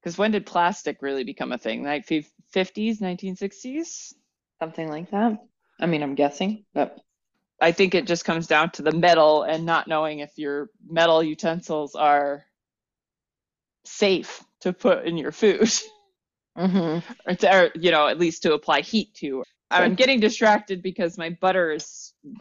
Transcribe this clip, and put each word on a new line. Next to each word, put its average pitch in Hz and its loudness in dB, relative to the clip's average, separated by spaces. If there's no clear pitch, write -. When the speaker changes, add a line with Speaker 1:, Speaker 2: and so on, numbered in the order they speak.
Speaker 1:
'Cause 170 -8
when 208 0
did 202 -2
plastic 175 -2
really 135 -4
become 127 -8
a 123 -8
thing? 117 -6
Like, 143 -6
fif-, 151 -4
fifties, 214 -4
nineteen 185 -6
sixties? 262 -10
Speaker 2:
Something 160 -8
like 156 -10
that. 214 0
I - -6
mean, 156 0
I'm 139 -4
guessing, 185 -2
but - -4
Speaker 1:
I 165 6
think 185 0
it 160 0
just 170 -2
comes 165 -2
down 160 4
to - -14
the 156 2
metal 160 6
and 160 -2
not 165 0
knowing 156 -4
if 147 -14
your 143 -6
metal 165 4
utensils 156 -4
are 143 0
safe - -2
to 180 -4
put 180 0
in 170 -4
your 147 -6
food. 220 2
<laughs> - -4
Speaker 2:
Mm-hmm. 175 0
Speaker 1:
Or 180 -2
to, 190 2
or, 180 6
you 170 2
know, 151 4
at 139 -2
least 165 -2
to 170 2
apply 151 0
heat - -4
to. 135 -8
I'm 180 2
Speaker 2:
Okay. - 0
Speaker 1:
getting 262 2
distracted 214 2
because 175 -4
my 165 -8
butter 180 0
is - -12